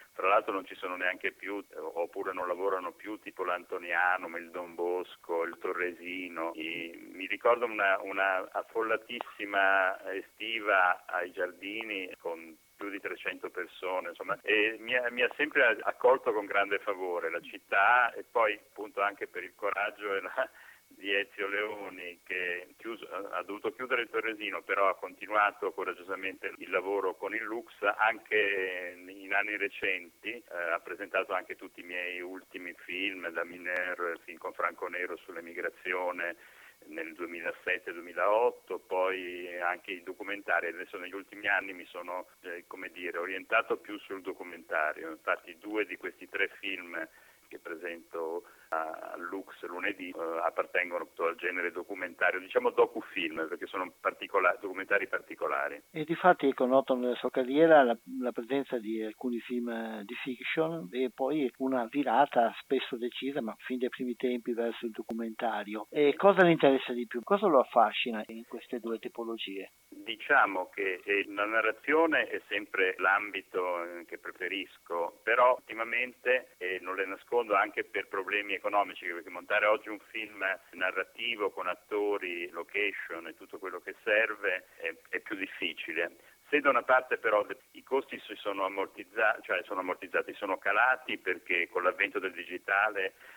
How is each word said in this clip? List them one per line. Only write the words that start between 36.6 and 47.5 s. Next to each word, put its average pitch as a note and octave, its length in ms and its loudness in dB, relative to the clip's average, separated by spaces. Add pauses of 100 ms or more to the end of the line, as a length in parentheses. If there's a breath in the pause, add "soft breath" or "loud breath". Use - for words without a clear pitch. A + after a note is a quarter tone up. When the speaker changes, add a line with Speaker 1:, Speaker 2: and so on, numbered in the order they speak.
Speaker 1:
nel D#2+ 280 -10
duemilasette F2 800 -6
duemilaotto, F2+ 840 0
poi F2+ 840 -2
anche F2 320 -2
i F2+ 100 -10
documentari. F#2 680 -2
Adesso F2 300 -8
negli F2+ 160 -10
ultimi G2+ 340 -8
anni G2 240 0
mi F2 140 -14
sono, F2 400 -8 (160)
eh, F2 240 -10
come F#2+ 240 -12
dire, E2+ 280 -6
orientato F#2+ 600 -2
più G#2 220 -12
sul G2 200 -10
documentario. E2 920 -4
Infatti F2 480 -6
due G#2 280 -4
di F#2 100 -10
questi F2+ 320 -12
tre G2 200 0 (120)
film F2 480 -8 (400 soft breath)
che - 100 -14